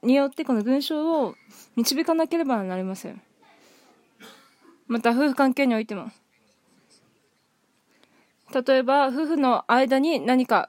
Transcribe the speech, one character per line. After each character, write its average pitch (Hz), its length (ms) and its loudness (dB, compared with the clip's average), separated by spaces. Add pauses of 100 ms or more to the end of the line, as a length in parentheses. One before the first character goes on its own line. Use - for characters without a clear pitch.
に 254 140 4
よ 277 80 2
っ 277 60 -2
て、 302 140 -8
こ 262 80 -2
の 214 120 0
群 262 180 0
衆 311 140 -4
を 302 400 -2 (400)
導 262 280 0
か 330 100 0
な 320 120 0
け 339 100 -4
れ 330 80 -2
ば 233 200 -2
な 185 120 -6
り 185 60 -4
ま 190 140 -8
せ 180 140 -14
ん。 - 120 -18 (1700)
ま 233 120 -2
た、 233 100 4
夫 269 180 2
婦 262 80 0
関 269 180 2
係 277 140 0
に 233 80 2
お 220 40 -2
い 220 60 -8
て 214 80 -12
も。 190 160 -10 (2500)
例 262 260 2
え 262 40 2
ば、 269 240 2
夫 277 200 -4
婦 320 100 -2
の 254 320 0
間 262 320 2
に 302 200 0
何 254 280 2
か 202 200 2